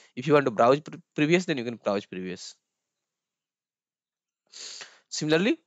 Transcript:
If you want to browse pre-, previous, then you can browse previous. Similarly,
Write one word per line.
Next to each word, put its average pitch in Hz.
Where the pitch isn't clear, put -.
If 127
you 151
want 143
to 127
browse 120
pre-, -
previous, 165
then 156
you 117
can 120
browse 104
previous. 92
Similarly, 165